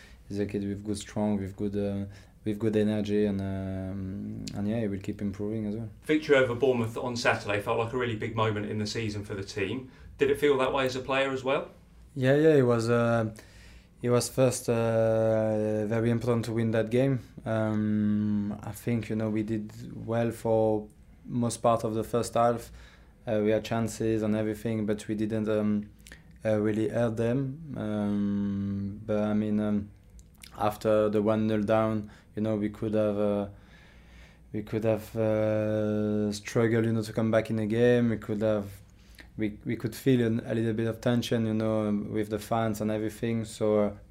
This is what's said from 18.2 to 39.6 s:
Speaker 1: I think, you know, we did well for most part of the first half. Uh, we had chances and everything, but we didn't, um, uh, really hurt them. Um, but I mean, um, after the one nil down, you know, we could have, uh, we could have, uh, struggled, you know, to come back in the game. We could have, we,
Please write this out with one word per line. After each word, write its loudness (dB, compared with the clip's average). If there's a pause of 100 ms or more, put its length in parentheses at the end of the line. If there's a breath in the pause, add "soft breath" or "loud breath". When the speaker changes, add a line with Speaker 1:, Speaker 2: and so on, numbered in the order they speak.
Speaker 1:
I -8
think, -4
you -4
know, -2
we -2
did -4 (360)
well 0
for 2 (360)
most -4
part 2
of -2
the -2
first -2
half. 2 (560 soft breath)
Uh, 0
we 4
had 0
chances -2
and 0
everything, -2
but -2
we -4
didn't, -2
um, 0 (560 soft breath)
uh, 2
really 2
hurt 0
them. -2
Um, -2
but 0
I 0
mean, 0
um, 0 (720)
after 2
the 2
one 2
nil 2
down, 2 (240 soft breath)
you -4
know, 0
we -2
could -4
have, 2
uh, 0 (1080 soft breath)
we -4
could -4
have, 0
uh, 0
struggled, 2
you 2
know, 0
to -8
come 0
back 2
in -2
the 0
game. 4
We 0
could -4
have, 0 (720 soft breath)
we, -4